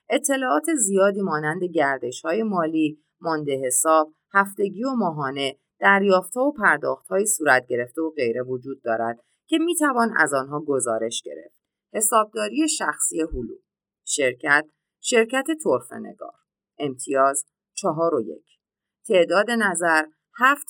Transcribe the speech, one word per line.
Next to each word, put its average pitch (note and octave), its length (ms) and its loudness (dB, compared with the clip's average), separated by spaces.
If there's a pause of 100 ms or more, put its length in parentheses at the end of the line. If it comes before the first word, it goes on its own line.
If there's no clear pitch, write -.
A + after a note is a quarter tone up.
(100)
اطلاعات C#4 640 -2
زیادی G3+ 480 2
مانند D#3+ 420 -2
گردش‌های D#3 800 -2
مالی، D#3+ 560 -2 (220)
مانده D3+ 460 -4
حساب، D#3 480 2 (180)
هفتگی G3 520 -2
و C4+ 60 -2
ماهانه، C#3+ 640 -2 (220)
دریافت‌ها G3 640 4
و C#4+ 80 2
پرداخت‌های E3+ 760 0
صورت C3+ 400 2
گرفته A#2+ 360 -4
و D#3+ 80 -2
غیره B2+ 320 -2
وجود C3 400 -8
دارد A#2 360 -2 (280)
که D#4+ 120 0
می‌توان D4 580 0
از D3 180 2
آنها C#3 260 -2
گزارش A#2+ 640 -2
گرفت. - 300 -16 (400)
حسابداری A3 760 0
شخصی E3+ 520 -4
هلو. B2+ 360 -6 (480)
شرکت، C#3+ 640 0 (340)
شرکت B3 460 2 (180)
طرفه‌نگار. A#2+ 680 -4 (440)
امتیاز C#3 640 0 (300)
چهار E3 400 0
و A#2+ 80 2
یک. F2 240 -10 (640)
تعداد F#3 420 4
نظر E3+ 540 2 (340)
هفت C4+ 320 2